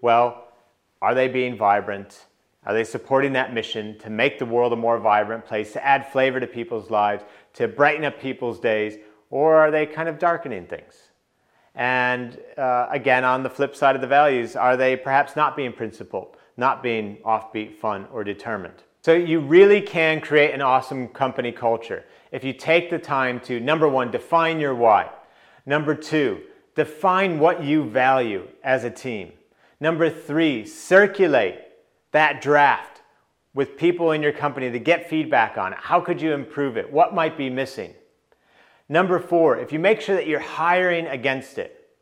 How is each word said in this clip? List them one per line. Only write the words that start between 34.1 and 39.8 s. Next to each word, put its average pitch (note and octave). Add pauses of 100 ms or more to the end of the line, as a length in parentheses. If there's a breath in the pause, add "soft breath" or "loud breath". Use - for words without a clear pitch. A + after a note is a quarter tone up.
in D#3
your D3
company C3+
to A#2+
get D3+
feedback C3+
on F#2+
it. G2
How F3
could F3
you D#3+
improve C#3
it? -
What E3
might D#3+
be C3+
missing? B2+ (920 soft breath)
Number F3
four, E3
if A#2+
you D3+
make G#3